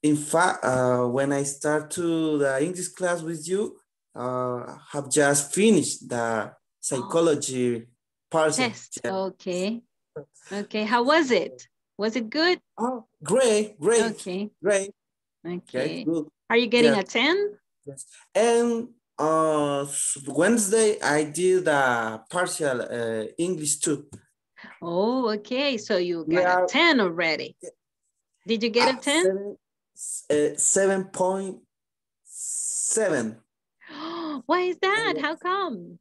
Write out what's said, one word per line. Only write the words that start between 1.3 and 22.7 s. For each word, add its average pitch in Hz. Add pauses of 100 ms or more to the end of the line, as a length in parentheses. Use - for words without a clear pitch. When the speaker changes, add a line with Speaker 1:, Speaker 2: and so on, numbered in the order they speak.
Speaker 1:
I 139
start 147
to 160
the 139
English 180
class 175
with 160
you, 190 (380)
uh, 127 (160)
have 139
just 143
finished 202
the 120 (240)
Speaker 2:
Oh. - (260)
Speaker 1:
psychology 127 (440)
partial. 156
Speaker 2:
Test. -
Speaker 1:
Yeah. 190 (140)
Speaker 2:
Okay. 190 (680)
Okay. 202
How 240
was 294
it? 165 (300)
Was 220
it 226
good? 330 (180)
Speaker 1:
Oh, 233 (180)
great, 214
great, 226
Speaker 2:
Okay. 196 (140)
Speaker 1:
great. 196 (540)
Speaker 2:
Okay. 175
Speaker 1:
Okay, 165
good. 165 (240)
Speaker 2:
Are 226
you 240
getting 233
Speaker 1:
Yeah. 208
Speaker 2:
a -
ten? 277 (500)
Speaker 1:
Yes. - (300)
And, 233 (280)
uh, 151
s-, - (100)
Wednesday 185
I 151
did 180
a 120
partial, 160